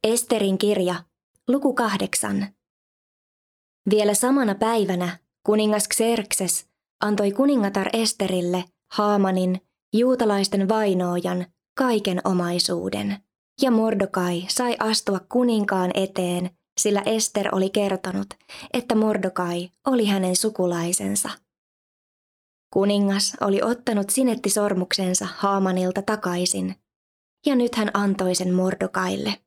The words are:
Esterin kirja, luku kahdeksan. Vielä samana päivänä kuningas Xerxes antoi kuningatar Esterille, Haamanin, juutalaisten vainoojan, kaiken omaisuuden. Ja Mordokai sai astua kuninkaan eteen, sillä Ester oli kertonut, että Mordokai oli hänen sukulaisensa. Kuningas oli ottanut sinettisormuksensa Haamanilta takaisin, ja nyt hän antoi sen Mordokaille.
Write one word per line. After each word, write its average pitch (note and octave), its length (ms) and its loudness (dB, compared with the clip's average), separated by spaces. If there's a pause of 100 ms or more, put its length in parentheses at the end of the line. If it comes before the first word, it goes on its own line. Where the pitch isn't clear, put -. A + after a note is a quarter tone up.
Esterin A3 540 0
kirja, G3 360 0 (540)
luku C4+ 260 0
kahdeksan. G3+ 720 -2 (1400)
Vielä G#3 240 4
samana B3 400 2
päivänä F#3 640 0 (280)
kuningas G#3+ 380 2 (100)
Xerxes A3+ 760 -2 (320)
antoi G3+ 320 0
kuningatar G#3 600 2
Esterille, F#3 720 -2 (280)
Haamanin, F#3+ 680 2 (320)
juutalaisten G#3 760 2
vainoojan, F3+ 800 0 (320)
kaiken G#3 460 0
omaisuuden. F3+ 920 -2 (460)
Ja C4+ 80 4
Mordokai F#3+ 760 0
sai B3 300 0
astua G3 420 0 (120)
kuninkaan G#3 640 2
eteen, F3+ 560 -2 (300)
sillä G3+ 260 0
Ester G#3+ 480 -2
oli F#3+ 160 0
kertonut, G3 640 -4 (380)
että A#3+ 220 -2
Mordokai F#3 760 0 (160)
oli A#3+ 200 2
hänen F#3+ 300 0
sukulaisensa. F3+ 920 -2 (1400)
Kuningas G3+ 680 2
oli G3 220 0
ottanut A3+ 480 -2
sinettisormuksensa G3 1300 0
Haamanilta F#3+ 680 0
takaisin, F#3 720 -2 (720)
ja C#4 100 4
nyt A#3+ 180 2
hän G#3+ 200 0
antoi G3 400 0
sen F3+ 200 0
Mordokaille. F#3 800 -2 (120)